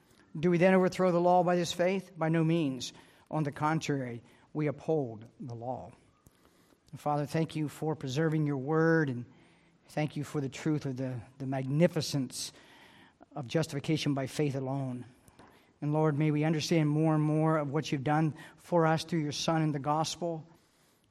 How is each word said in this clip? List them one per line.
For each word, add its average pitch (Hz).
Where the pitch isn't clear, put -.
Do 170
we 175
then 190
overthrow 185
the 170
law 180
by 180
this 175
faith? 185
By 160
no 165
means. 156
On 156
the 143
contrary, 139
we 151
uphold 135
the 120
law. 123
Father, 147
thank 160
you 151
for 151
preserving 151
your 143
word, 160
and 123
thank 151
you 147
for 147
the 135
truth 151
of 131
the, 127
the 139
magnificence 139
of 147
justification 151
by 135
faith 143
alone. 131
And 147
Lord, 156
may 156
we 147
understand 156
more 156
and 151
more 156
of 143
what 151
you've 139
done 151
for 165
us 160
through 165
your 147
Son 160
and 156
the 143
gospel. 156